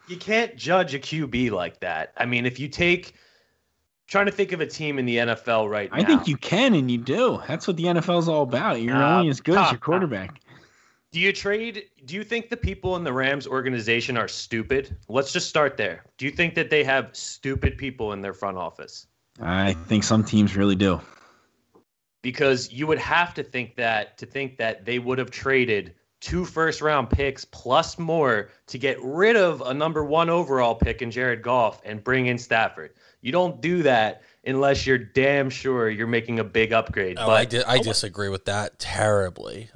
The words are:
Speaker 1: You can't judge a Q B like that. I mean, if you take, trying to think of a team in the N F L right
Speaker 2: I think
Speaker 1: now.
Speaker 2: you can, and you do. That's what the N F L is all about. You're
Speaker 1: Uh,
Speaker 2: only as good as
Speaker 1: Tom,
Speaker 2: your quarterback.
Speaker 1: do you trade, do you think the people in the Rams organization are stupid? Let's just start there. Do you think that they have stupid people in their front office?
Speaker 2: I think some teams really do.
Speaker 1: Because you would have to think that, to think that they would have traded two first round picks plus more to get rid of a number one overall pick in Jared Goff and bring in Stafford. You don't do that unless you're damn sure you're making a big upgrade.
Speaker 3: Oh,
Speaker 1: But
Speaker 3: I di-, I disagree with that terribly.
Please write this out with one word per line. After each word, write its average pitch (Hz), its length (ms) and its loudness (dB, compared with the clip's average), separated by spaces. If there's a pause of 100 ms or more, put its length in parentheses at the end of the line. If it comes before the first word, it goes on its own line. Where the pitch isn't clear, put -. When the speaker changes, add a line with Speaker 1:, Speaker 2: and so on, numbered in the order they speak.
Speaker 1:
You 175 80 -10
can't 220 380 -2
judge 156 380 0
a 139 60 -6
Q 151 280 -4
B 123 220 0
like 87 320 -4
that. 80 360 -6
I 120 80 0
mean, 123 200 -2
if 123 140 -4
you 147 80 -8
take, 175 460 -2 (960)
trying 202 180 2
to 202 60 0
think 196 200 -2
of 175 100 -6
a 147 40 0
team 147 340 -6
in 123 60 -2
the 120 140 2
N 117 100 2
F 113 180 -4
L 110 220 2
right 104 220 -4
Speaker 2:
I 139 120 0
think 277 180 4
Speaker 1:
now. - 40 -8
Speaker 2:
you 147 120 0
can, 233 360 2
and 131 160 2
you 123 80 0
do. 147 500 0
That's 160 200 -6
what 175 100 -2
the 165 100 -2
N 175 100 2
F 165 120 -2
L 175 100 2
is 165 80 0
all 151 160 2
about. 131 380 -2
You're 120 140 0
Speaker 1:
Uh, 120 220 4
Speaker 2:
only 165 120 4
as 131 120 -2
good 165 160 2
as 185 80 6
Speaker 1:
Tom, 135 80 4
Speaker 2:
your 120 60 -4
quarterback. 147 640 -4 (680)
Speaker 1:
do 165 80 -6
you 190 140 2
trade, 214 500 -4 (220)
do 147 100 -12
you 214 80 -6
think 226 260 -6
the 233 80 -6
people 185 380 -4
in 170 80 -4
the 139 100 -2
Rams 131 340 0
organization 120 720 0
are 104 100 0
stupid? - 680 -4 (120)
Let's 139 240 -2
just 180 180 -2
start 143 280 2
there. 90 260 -4 (140)
Do 127 80 -8
you 143 60 -4
think 170 240 -2
that 165 140 -2
they 151 140 4
have 131 320 0
stupid 127 600 -4
people 127 360 -6
in 98 80 -8
their 98 120 -6
front 95 240 -6
office? - 500 -12 (340)
Speaker 2:
I 95 320 0 (140)
think 107 160 4
some 110 200 4
teams 104 320 4
really 98 200 4
do. 92 240 2 (1200)
Speaker 1:
Because 127 500 0
you 131 160 -6
would 156 120 2
have 156 360 0
to 143 80 -8
think 123 340 -8
that, 113 400 -2
to 117 80 -14
think 131 320 -8
that 110 280 -4
they 123 140 -2
would 123 200 -2
have 120 120 -6
traded 113 600 0 (260)
two 175 240 -4
first 160 380 -2
round 147 280 0
picks 139 360 -2
plus 151 520 0
more 147 520 0 (180)
to 135 100 -14
get 131 240 -2
rid 180 360 2
of 165 240 2
a 127 120 -4
number 151 300 0
one 156 260 2
overall 135 460 2
pick 113 260 0
in 117 100 -4
Jared 120 300 -2
Goff 120 440 2
and 107 180 -10
bring 127 220 2
in 123 120 0
Stafford. 113 540 -2 (300)
You 120 100 -6
don't 175 300 0
do 170 220 0
that 113 380 4 (240)
unless 135 400 2
you're 131 120 4
damn 135 520 2
sure 123 400 -2
you're 110 180 -4
making 117 320 -2
a 107 40 0
big 110 300 2
upgrade. 98 440 0
Speaker 3:
Oh, 110 100 -2
Speaker 1:
But 110 100 6
Speaker 3:
I 120 80 6
di-, 120 200 -2
I 123 140 4
disagree 104 480 -2
with 95 180 -6
that 101 340 -4
terribly. 101 960 -2